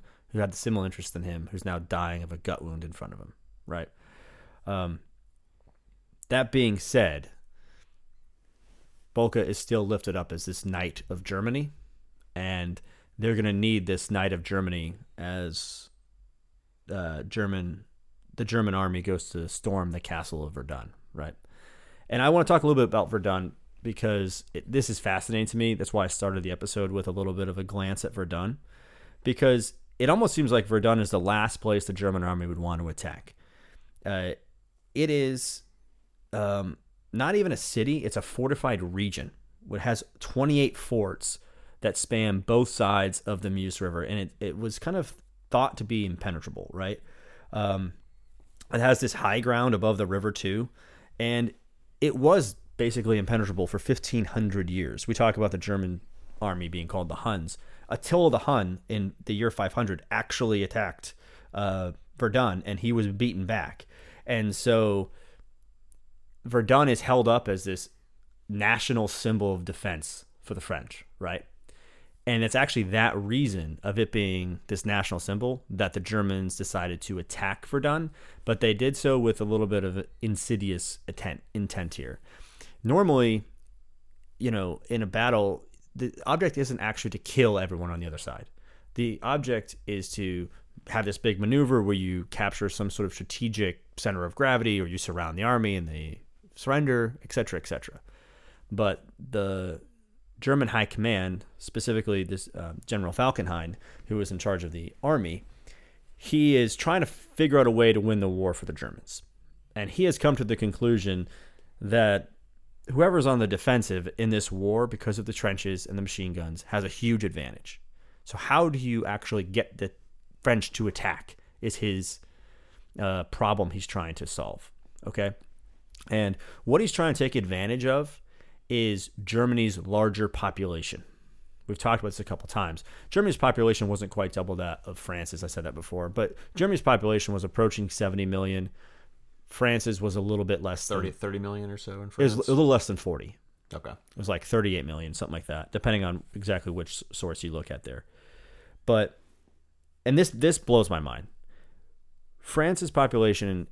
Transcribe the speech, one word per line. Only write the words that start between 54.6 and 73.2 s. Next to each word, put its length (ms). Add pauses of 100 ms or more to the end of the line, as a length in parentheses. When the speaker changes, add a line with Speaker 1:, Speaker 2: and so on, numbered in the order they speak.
Speaker 1:
years. 380
We 60
talk 240
about 140
the 60
German 440 (400)
army 260
being 200
called 200
the 80
Huns. 420 (320)
Attila 400
the 100
Hun 400 (100)
in 240 (100)
the 100
year 160
five 240
hundred 380
actually 500
attacked, 520 (400)
uh, 400 (240)
Verdun, 480
and 160
he 100
was 160
beaten 380
back. 400 (400)
And 280
so 580 (1300)
Verdun 460
is 120
held 260
up 200
as 160
this 260 (600)
national 580
symbol 460
of 120
defense 600 (160)
for 120
the 80
French, 440 (120)
right? 280 (800)
And 180
it's 120
actually 280
that 340
reason 640